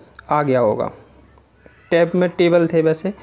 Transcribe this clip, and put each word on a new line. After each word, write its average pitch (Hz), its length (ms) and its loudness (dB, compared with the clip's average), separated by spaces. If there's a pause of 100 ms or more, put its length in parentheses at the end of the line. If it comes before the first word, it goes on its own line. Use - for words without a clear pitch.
(300)
आ 147 120 0
गया 127 180 0
होगा। 120 300 -2 (1000)
टैब 170 240 2
में 180 160 0
table 175 360 2
थे 160 160 0
वैसे, 160 300 -2 (100)